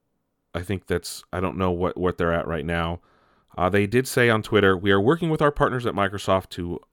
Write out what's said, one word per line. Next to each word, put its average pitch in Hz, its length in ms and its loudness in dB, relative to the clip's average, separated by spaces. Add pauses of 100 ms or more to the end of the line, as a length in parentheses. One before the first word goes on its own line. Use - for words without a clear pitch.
(540)
I 85 60 -6
think 92 260 -6
that's, - 460 -6
I 87 80 -4
don't 87 180 -4
know 92 140 0
what, 87 240 -2
what 87 200 -2
they're 85 160 0
at 82 140 -2
right 80 180 -4
now. 85 360 -4 (580)
Uh, 90 100 2
they 101 180 2
did 113 220 0
say 120 220 2
on 110 120 2
Twitter, 98 340 4
"We 98 160 0
are 98 80 4
working 165 280 2
with 156 140 -2
our 147 100 4
partners 123 320 0
at 98 100 -2
Microsoft 95 560 0
to 87 300 -8 (120)